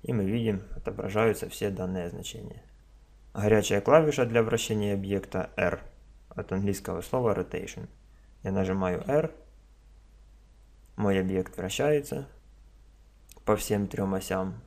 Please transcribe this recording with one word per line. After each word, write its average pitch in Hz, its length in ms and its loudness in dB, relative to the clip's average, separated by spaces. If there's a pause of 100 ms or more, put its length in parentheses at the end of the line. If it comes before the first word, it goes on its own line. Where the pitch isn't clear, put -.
И 127 100 -4
мы 104 120 0
видим, 107 380 0 (140)
отображаются 101 720 0
все 104 220 -4
данные 92 400 -4
значения. - 520 -12 (720)
Горячая 104 480 4
клавиша 143 460 6
для 113 160 4
вращения 107 520 0
объекта 95 640 -2
R, 85 240 0 (480)
от - 240 -8
английского 95 480 -2
слова 120 340 0
rotation. - 540 -6 (540)
Я 95 100 -2
нажимаю 95 560 0
R, 156 240 2 (1600)
мой 101 220 2
объект 92 380 0
вращается 139 720 -2 (1160)
по 104 120 4
всем 101 300 0
трем 95 280 -2
осям. 95 520 -4